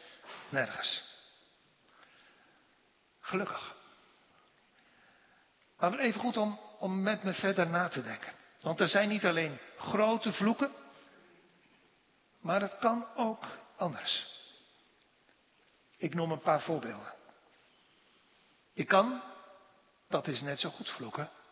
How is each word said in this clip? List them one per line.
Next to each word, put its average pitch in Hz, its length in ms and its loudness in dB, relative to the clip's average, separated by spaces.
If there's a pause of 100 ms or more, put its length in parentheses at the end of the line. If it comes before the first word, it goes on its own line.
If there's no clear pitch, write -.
(500)
nergens." - 540 0 (2250)
Gelukkig. - 560 -4 (2000)
Maar 185 200 4
even 233 220 2
goed 226 180 0
om, 214 220 2 (200)
om 190 220 0
met 208 220 0
me 190 100 0
verder 190 340 2
na 175 200 0
te 131 160 -4
denken. - 300 -10 (280)
Want 160 180 -2
er 175 80 6
zijn 202 220 4
niet 208 160 0
alleen 160 340 2 (180)
grote 220 560 2
vloeken, 233 380 2 (1700)
maar 180 200 2
het 196 160 -4
kan 233 380 2
ook 220 300 -2 (320)
anders. - 640 -2 (1600)
Ik 151 160 -4
noem 165 180 0
een 151 100 -2
paar 156 200 4
voorbeelden. 131 520 -4 (1600)
Je 147 100 -2
kan, 226 400 4 (840)
dat - 200 0
is 135 140 -2
net 143 180 -4
zo 170 100 -2
goed - 200 -10
vloeken, 127 400 -8 (220)